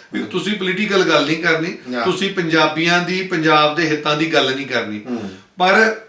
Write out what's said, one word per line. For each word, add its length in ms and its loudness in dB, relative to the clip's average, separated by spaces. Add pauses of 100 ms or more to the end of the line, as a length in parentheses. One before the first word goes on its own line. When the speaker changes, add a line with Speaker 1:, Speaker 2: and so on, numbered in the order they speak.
(120)
Speaker 1:
ਵੀ 80 -4
Speaker 2:
ਹੂੰ। 80 -6
Speaker 1:
ਤੁਸੀਂ 280 -4
ਪੋਲੀਟੀਕਲ 460 0
ਗੱਲ 240 2
ਨਹੀਂ 160 -2
ਕਰਨੀ, 520 -2
Speaker 2:
ਹਾਂ। 100 -2
Speaker 1:
ਤੁਸੀਂ 300 -2
ਪੰਜਾਬੀਆਂ 680 2
ਦੀ, 200 -2
ਪੰਜਾਬ 540 2
ਦੇ 100 0
ਹਿੱਤਾਂ 300 0
ਦੀ 160 -2
ਗੱਲ 240 2
ਨਹੀਂ 100 -8
ਕਰਨੀ। 340 -4 (100)
Speaker 2:
ਹੂੰ। 200 -6 (280)
Speaker 1:
ਪਰ 380 4 (120)